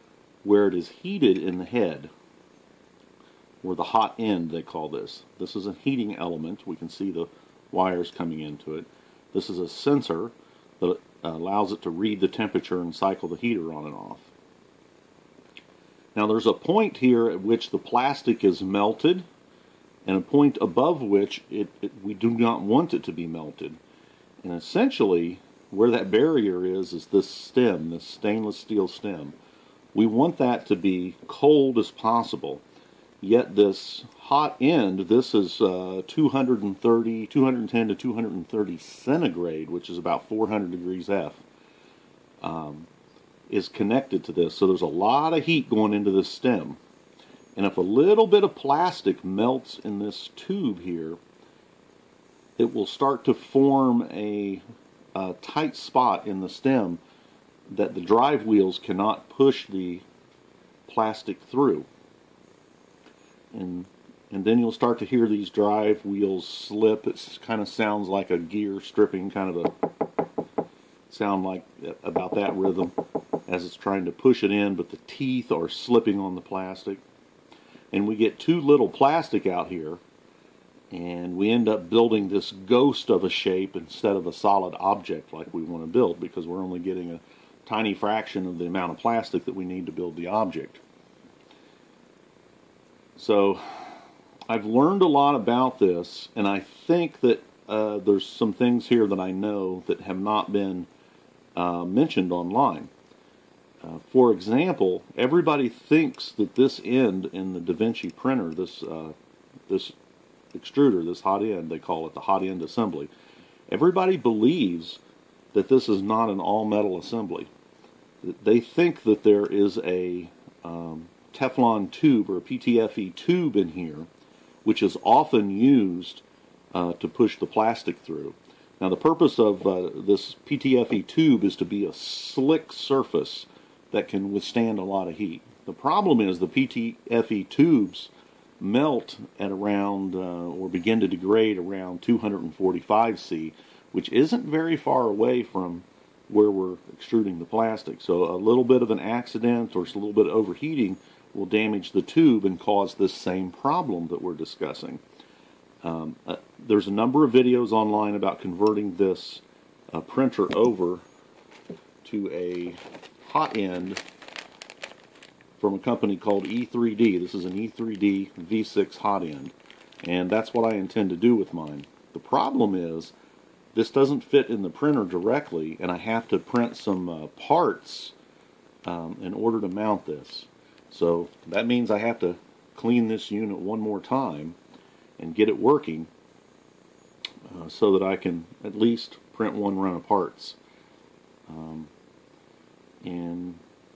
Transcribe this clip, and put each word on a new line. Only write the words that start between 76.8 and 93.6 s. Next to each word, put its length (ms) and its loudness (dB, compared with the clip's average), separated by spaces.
And 160 0
we 80 -2
get 240 0
too 200 2
little 280 6
plastic 580 0
out 220 -2
here, 300 -10
and 460 -8
we 160 2
end 160 4
up 200 0
building 400 4
this 220 -2
ghost 580 2
of 140 4
a 80 0
shape 460 -2
instead 400 -2
of 100 -4
a 60 -6
solid 480 2
object 520 -2
like 220 -14
we 80 -6
want 220 -10
to 20 -10
build, 320 2
because 260 -10
we're 180 -8
only 180 -8
getting 320 -6
a 80 -12
tiny 280 -2
fraction 520 -4
of 120 -8
the 80 -6
amount 240 -4
of 80 -10
plastic 460 -2
that 100 -6
we 100 -8
need 220 -8
to 60 -10
build 240 -8
the 100 -10
object. 540 -4
So 440 2